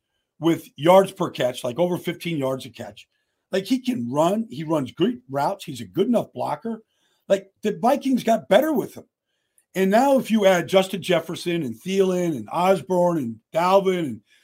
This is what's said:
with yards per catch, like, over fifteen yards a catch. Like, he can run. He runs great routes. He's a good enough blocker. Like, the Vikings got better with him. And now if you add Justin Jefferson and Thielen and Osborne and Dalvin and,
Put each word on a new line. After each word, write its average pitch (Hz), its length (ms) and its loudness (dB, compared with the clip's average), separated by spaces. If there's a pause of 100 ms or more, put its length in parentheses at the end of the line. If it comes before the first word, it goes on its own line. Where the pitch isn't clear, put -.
(380)
with 156 360 0
yards 190 360 6
per 160 180 -4
catch, 127 340 -4
like, 123 160 -4
over 175 180 0
fifteen 170 400 -6
yards 131 280 -4
a 127 40 -16
catch. - 380 -16 (440)
Like, 190 140 -2
he 262 140 0
can 127 320 -4
run. 180 380 0
He 139 140 -10
runs 147 280 -2
great 208 280 -2 (100)
routes. 143 360 -4
He's 127 160 -12
a 107 40 -12
good 156 220 -2
enough 220 260 0
blocker. 127 480 -8 (460)
Like, 196 240 -2 (100)
the 190 160 -4
Vikings 262 460 0
got 220 260 0
better 311 240 4
with - 220 -4
him. - 100 -18 (680)
And 190 160 2
now 269 260 4
if - 140 -2
you 214 140 4
add 180 220 4
Justin 190 360 2
Jefferson 170 580 -2
and 120 140 -6
Thielen 180 600 -2
and 107 160 -10
Osborne 175 680 2
and 117 160 -6 (180)
Dalvin 185 460 2
and, 127 220 -6 (220)